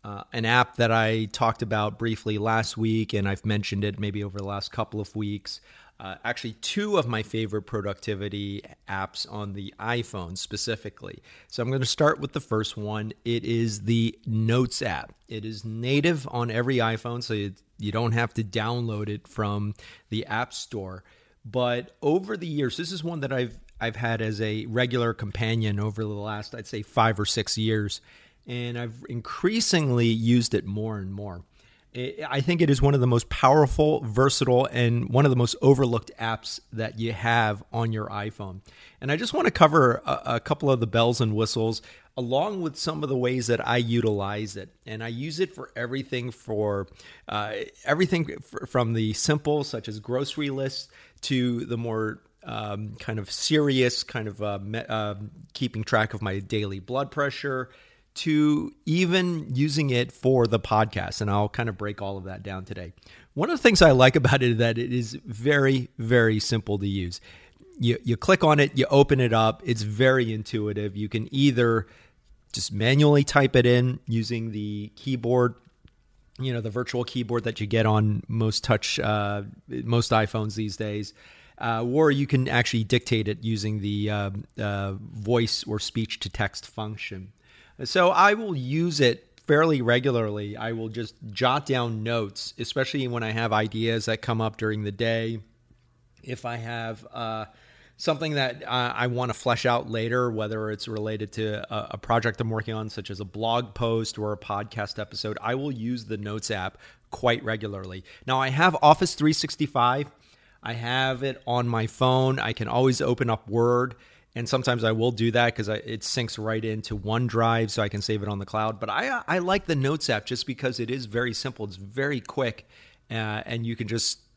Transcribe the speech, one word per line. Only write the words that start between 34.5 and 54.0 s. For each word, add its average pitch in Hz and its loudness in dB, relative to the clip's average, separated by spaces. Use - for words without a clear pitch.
and 120 2
one 131 6
of 139 6
the 123 4
most 120 2
overlooked 127 4
apps 113 -6
that 110 -6
you 113 -2
have 110 2
on 117 0
your 110 -4
iPhone. 101 -10
And 131 -2
I 156 0
just 226 -4
wanna 359 2
cover 147 8
a, - -2
a 117 0
couple 143 -2
of 131 4
the 113 0
bells 117 2
and 110 2
whistles, 113 -2
along 147 -2
with 156 -4
some 156 -4
of 147 -4
the 135 0
ways 123 0
that 120 2
I 120 2
utilize 107 0
it. 95 -14
And 110 -10
I 117 -8
use 143 -8
it 185 0
for - -16
everything, 123 -6
for, 104 -2
uh, 107 -4
everything 165 2
f-, - -12
from 117 0
the 110 0
simple, 147 0
such 120 -8
as 107 -10
grocery 139 -4
lists, 135 -6
to 123 0
the 117 -4
more, 110 -4
um, 107 -8
kind 110 -6
of 101 -8
serious, 135 2